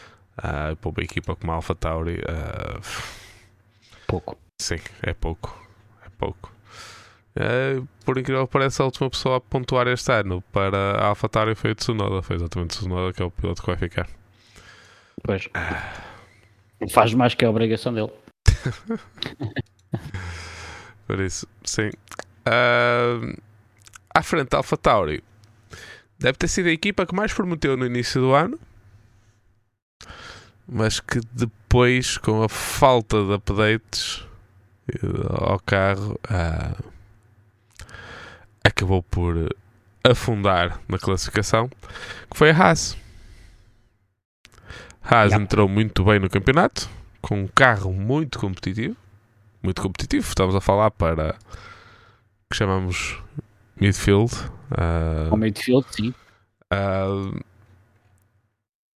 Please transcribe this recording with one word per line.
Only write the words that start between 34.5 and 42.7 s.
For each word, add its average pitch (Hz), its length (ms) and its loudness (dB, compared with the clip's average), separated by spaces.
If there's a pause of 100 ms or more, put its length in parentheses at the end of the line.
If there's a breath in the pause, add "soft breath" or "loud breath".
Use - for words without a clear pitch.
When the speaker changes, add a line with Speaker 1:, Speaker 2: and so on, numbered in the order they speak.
Speaker 1:
eh, - 60 -6 (320)
ao - 300 0
carro, 98 600 -2 (100)
ah, 82 460 -2 (1900 loud breath)
acabou 95 380 0
por 85 540 -2 (480)
afundar 101 840 2
na 95 120 -2
classificação, 107 720 0 (600 loud breath)
que - 80 -12
foi 156 140 8
a 156 60 6
Haas. 170 400 4 (2000 loud breath)